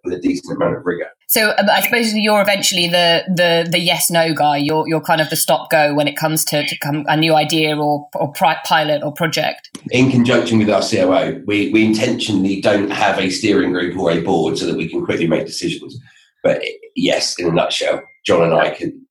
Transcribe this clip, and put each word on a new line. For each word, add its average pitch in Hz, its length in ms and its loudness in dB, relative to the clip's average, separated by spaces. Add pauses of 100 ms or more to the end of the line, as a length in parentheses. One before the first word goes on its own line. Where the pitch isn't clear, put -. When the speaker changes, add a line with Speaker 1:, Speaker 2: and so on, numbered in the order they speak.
Speaker 1:
with - 80 -6
a - 60 -6
decent - 360 -4
amount 85 220 -2
of - 80 -10
rigour. 87 220 -6 (200)
Speaker 2:
So, 214 300 2
um, 202 120 2
I 190 120 2
suppose 233 320 0
you're 208 280 2
eventually 190 460 0
the, 170 400 2
the, 170 420 2
the 175 100 2
yes-no 165 540 0
guy. 147 240 2
You're, 156 300 0
you're 160 140 0
kind 160 180 0
of 151 100 0
the 165 60 -4
stop-go 156 580 2
when 147 140 2
it 139 80 -6
comes 160 300 -2
to, 147 200 -2
to - 120 -6
come, 147 300 -4
a 156 100 2
new 160 160 4
idea 151 440 2
or, 147 380 -2
or - 180 -4
pri-, 160 320 0
pilot 151 360 0
or 147 120 -6
project. - 560 -4 (220)
Speaker 1:
In 131 200 4
conjunction 117 480 2
with 104 100 2
our 95 120 2
C 98 200 0
O 92 100 2
O, 82 360 0
we, 104 240 0
we 110 140 4
intentionally 107 760 0
don't 101 300 2
have 98 260 0
a 95 120 0
steering 90 420 0
group 87 260 -4
or 87 140 0
a 85 100 0
board 85 360 0
so - 100 -4
that 80 80 -2
we 80 120 -4
can - 160 -6
quickly - 240 -2
make 78 180 0
decisions. - 520 -8 (460)
But - 200 0 (320)
yes, - 440 -2
in 87 80 -2
a 82 40 0
nutshell, - 520 -2 (220)
John 87 180 4
and 82 100 2
I 76 180 2
can - 400 -10